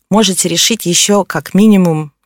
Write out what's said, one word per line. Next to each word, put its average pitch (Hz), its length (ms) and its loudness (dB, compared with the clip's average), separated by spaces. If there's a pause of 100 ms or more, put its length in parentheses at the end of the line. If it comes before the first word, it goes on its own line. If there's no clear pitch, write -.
(100)
можете 190 380 0
решить 170 380 -4
еще 190 380 0
как - 300 -8
минимум 180 580 2 (140)